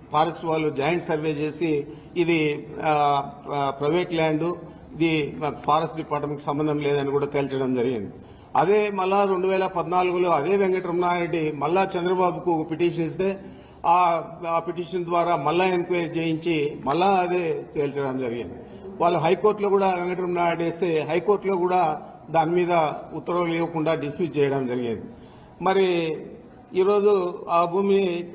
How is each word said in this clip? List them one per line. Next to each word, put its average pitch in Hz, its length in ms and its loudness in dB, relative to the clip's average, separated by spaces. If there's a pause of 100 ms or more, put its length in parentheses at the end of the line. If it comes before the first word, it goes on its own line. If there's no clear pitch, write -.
(120)
ఫారెస్ట్ 165 340 0
వాళ్ళు 160 240 0
జాయింట్ 147 340 0
సర్వే 156 280 -2
చేసి 147 560 -2 (300)
ఇది, 160 500 0 (160)
ఆ, 156 80 2 (640)
ఆ, 139 160 0
ప్రైవేట్ 170 440 0
ల్యాండ్, 160 300 2 (500)
ఇది 156 440 0 (280)
ఫారెస్ట్ 156 320 2
డిపార్ట్మెంట్కి 147 480 -6
సంబంధం 151 340 0
లేదని 143 320 0
కూడా 143 140 0
తేల్చడం 135 500 -2
జరిగింది. 117 360 -2 (440)
అదే 208 360 4
మళ్ళా 196 320 2
రెండు 190 240 0
వేల 190 200 2
పద్నాలుగులో 180 640 0
అదే 165 280 2
వెంకటరమణారెడ్డి 175 920 0
మళ్ళా 170 460 0
చంద్రబాబుకు 175 540 0
ఒక 160 200 -2
పిటిషన్ 165 340 0
ఇస్తే 190 340 -2 (460)
ఆ, 170 380 4 (240)
ఆ 165 120 0
పిటిషన్ 175 460 -6
ద్వారా 170 300 2
మళ్ళా 160 300 2
ఎంక్వైరీ 175 540 0
చేయించి 160 680 0
మళ్ళా 165 220 2
అదే 175 580 2 (100)
తేల్చడం 139 440 -2
జరిగింది. 117 340 -6 (480)
వాళ్ళు 170 180 4
హైకోర్టులో 202 500 2
కూడా 190 240 4
వెంకటరమణారెడ్డి 175 720 -2
వేస్తే 165 440 0
హైకోర్టులో 190 480 0
కూడా 175 440 2 (280)
దాని 160 220 2
మీద 175 200 2 (420)
ఉత్తర్వులు 170 400 -2
ఇవ్వకుండా 165 400 0
డిస్మిస్ 143 440 -4
చేయడం 139 300 2
జరిగింది. 120 340 -2 (600)
మరి 180 560 2 (580)
ఈరోజు 196 760 2
ఆ 170 160 4
భూమిని 185 680 0